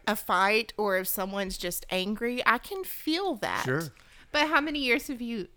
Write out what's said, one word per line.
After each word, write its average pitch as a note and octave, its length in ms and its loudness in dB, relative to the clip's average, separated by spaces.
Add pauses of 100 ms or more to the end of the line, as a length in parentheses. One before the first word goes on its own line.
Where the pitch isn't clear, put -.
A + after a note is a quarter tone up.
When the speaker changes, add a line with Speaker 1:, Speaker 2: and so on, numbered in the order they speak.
Speaker 1:
a G#3+ 100 2
fight G#3 600 2
or G3+ 220 2
if F#3 100 -2
someone's G3 480 -4
just - 340 -4
angry. G#3+ 540 -2
I A3+ 140 6
can F#4+ 260 -8
feel E4 520 -2
that. F#2 280 -2
Speaker 2:
Sure. C3+ 180 2 (500)
Speaker 3:
But D4 160 4
how D#4 120 4
many D4+ 200 -2
years C4 300 2
of A#3+ 120 -6
you, A#3 340 -4